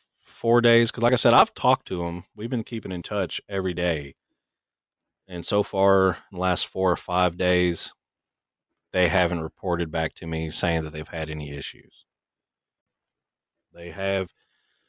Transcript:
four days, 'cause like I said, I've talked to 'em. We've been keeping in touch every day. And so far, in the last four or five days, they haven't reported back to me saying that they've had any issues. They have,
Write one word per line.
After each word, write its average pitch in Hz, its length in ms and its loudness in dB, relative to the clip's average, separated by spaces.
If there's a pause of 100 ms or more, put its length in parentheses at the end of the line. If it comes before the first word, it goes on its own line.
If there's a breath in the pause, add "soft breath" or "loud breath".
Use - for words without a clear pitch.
(200)
four 117 420 2
days, 117 300 6
'cause 117 100 -6
like 120 120 4
I 123 40 2
said, 117 160 6
I've 170 220 4
talked - 320 2
to 87 180 -4
'em. 85 200 -6 (100)
We've 110 140 -8
been 120 140 -4
keeping 104 280 -8
in 87 100 -6
touch 98 480 -4
every 95 240 -2
day. 80 420 -4 (1120)
And 87 160 -8
so 104 200 0
far, 98 540 2 (140)
in - 40 -16
the 90 40 -10
last 90 280 0
four 95 240 0
or 82 60 0
five 90 380 0
days, 90 580 0 (1000)
they 90 180 2
haven't 87 320 0
reported 85 500 -6
back 80 240 -4
to 85 120 -14
me 80 240 -6
saying 82 320 -2
that 78 80 -10
they've 78 160 -10
had 80 240 -8
any 73 200 -10
issues. - 540 -16 (1700)
They 85 180 -14
have, 95 420 -4 (560)